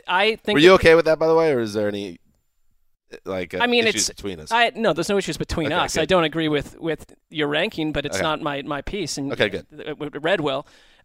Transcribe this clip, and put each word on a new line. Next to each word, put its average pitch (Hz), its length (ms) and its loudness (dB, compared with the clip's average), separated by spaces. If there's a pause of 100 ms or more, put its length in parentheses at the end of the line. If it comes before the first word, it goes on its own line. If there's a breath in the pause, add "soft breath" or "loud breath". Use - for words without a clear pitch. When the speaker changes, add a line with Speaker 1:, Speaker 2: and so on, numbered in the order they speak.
Speaker 1:
I 202 320 2
think - 180 -2
Speaker 2:
Were - 40 4
you 165 100 10
Speaker 1:
that 190 60 10
Speaker 2:
okay 165 200 8
with 165 100 4
that, 156 140 2
by 160 80 2
the 160 80 6
way, 160 180 4
or 123 60 2
is 107 160 -4
there 104 120 0
any, 101 320 -8 (1080)
like, 92 280 -8
uh, 92 80 -4
Speaker 1:
I 240 60 2
mean, 240 180 2
Speaker 2:
issues 196 240 0
Speaker 1:
it's, - 80 -18
Speaker 2:
between 190 220 -10
us? 156 120 -12
Speaker 1:
I, 233 240 2
no, 220 160 0
there's 160 160 -2
no 202 120 0
issues 175 180 -4
between 160 300 -4
Speaker 2:
Okay, 156 80 -2
Speaker 1:
us. 165 200 -2
I 170 60 0
Speaker 2:
good. 156 80 -2
Speaker 1:
don't 180 140 4
agree 156 240 -2
with, 147 320 -4
with - 340 -8 (160)
your 151 180 -4
ranking, 156 440 -2
but 143 160 -4
it's 151 100 -6
Speaker 2:
Okay. 180 60 0
Speaker 1:
not 156 180 -2
my, 143 220 -6
my 143 180 -8
piece. 180 380 -8
And 139 120 -6
Speaker 2:
Okay, 110 180 0
good. 92 220 -10
Speaker 1:
it, 147 300 -14
it 147 220 -10
read 156 180 0
well. 143 240 -4 (400 soft breath)